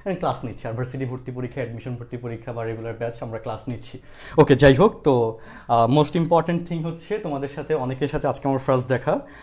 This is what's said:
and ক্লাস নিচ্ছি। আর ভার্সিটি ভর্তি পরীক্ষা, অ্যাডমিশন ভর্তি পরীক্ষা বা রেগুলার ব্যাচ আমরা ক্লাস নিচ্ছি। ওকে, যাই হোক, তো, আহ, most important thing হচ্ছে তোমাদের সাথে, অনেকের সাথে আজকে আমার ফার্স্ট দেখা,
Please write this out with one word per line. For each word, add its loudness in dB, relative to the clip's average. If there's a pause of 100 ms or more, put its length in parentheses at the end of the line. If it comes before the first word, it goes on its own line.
and -2
ক্লাস -4
নিচ্ছি। -10
আর -6
ভার্সিটি -6
ভর্তি -8
পরীক্ষা, -8
অ্যাডমিশন -8
ভর্তি -12
পরীক্ষা -10
বা -6
রেগুলার -6
ব্যাচ -8
আমরা -8
ক্লাস -8
নিচ্ছি। -10 (380)
ওকে, 8
যাই 10
হোক, 4
তো, 2 (280)
আহ, 4
most 4
important 2 (100)
thing -4
হচ্ছে -6
তোমাদের -6
সাথে, -2
অনেকের -2
সাথে -2
আজকে -2
আমার 2
ফার্স্ট 0
দেখা, 0 (240)